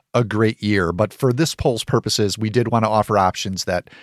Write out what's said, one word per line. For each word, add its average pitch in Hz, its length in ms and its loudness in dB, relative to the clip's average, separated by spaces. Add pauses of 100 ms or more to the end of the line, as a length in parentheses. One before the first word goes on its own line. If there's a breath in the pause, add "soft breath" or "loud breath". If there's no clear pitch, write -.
(120)
a 123 120 2
great 110 360 0
year. 101 300 0
But 92 240 -2
for 127 180 0
this 147 220 -2
poll's 120 300 -2
purposes, 110 520 -2
we 110 140 -2
did 117 220 0
want 113 120 2
to 110 40 2
offer 107 280 2
options 95 500 0
that 90 220 -2 (140 loud breath)